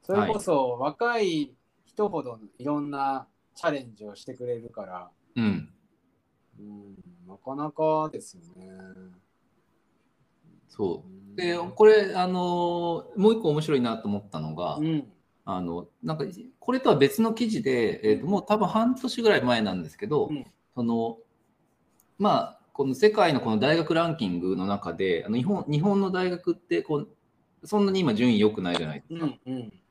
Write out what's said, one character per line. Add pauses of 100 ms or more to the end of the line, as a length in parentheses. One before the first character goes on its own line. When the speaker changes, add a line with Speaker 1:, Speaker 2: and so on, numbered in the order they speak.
Speaker 1:
そ
れ
こ
そ
Speaker 2:
は
い。 (120)
Speaker 1:
若
い (320)
人
ほ
ど (180)
い
ろ
ん
な (280)
チ
ャ
レ
ン
ジ
を
し
て
く
れ
る
か
ら、 (260)
Speaker 2:
う
ん。 (920)
Speaker 1:
う
ん、 (320)
な
か
な
か
で
す
よ (200)
ね。 (2000)
Speaker 2:
そ
う。
Speaker 1:
う (220)
ん。
Speaker 2:
で、 (180)
こ
れ、
あ
の、 (100)
も
う
一
個
面
白
い
な
と
思
っ
た
の
が、
Speaker 1:
う
ん。 (380)
Speaker 2:
あ
の、 (140)
な
ん
か、 (340)
こ
れ
と
は
別
の
記
事
で、
え
ー
と、
Speaker 1:
う
ん。
Speaker 2:
も
う
多
分
半
年
ぐ
ら
い
前
な
ん
で
す
け
ど、
Speaker 1:
う
ん。 (300)
Speaker 2:
そ
の、 (1000)
ま
あ、 (120)
こ
の
世
界
の
こ
の
大
学
ラ
ン
キ
ン
グ
の
中
で、
あ
の、
日
本、
日
本
の
大
学
っ
て
こ
う、
そ
ん
な
に
今
順
位
良
く
な
い
じ
ゃ
な
い
で
す
か。
Speaker 1:
う
ん、
う
ん。 (180)